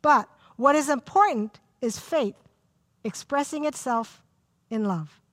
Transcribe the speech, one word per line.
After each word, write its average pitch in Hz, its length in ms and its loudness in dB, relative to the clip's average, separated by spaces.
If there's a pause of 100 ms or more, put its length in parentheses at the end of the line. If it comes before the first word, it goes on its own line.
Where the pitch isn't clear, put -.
But 277 260 4 (280)
what 277 180 4
is 294 140 0
important 277 680 0 (220)
is 226 160 -4
faith 269 380 -4 (680)
expressing 285 640 -4
itself 240 560 -4 (480)
in 220 160 -2
love. 165 340 -6 (140)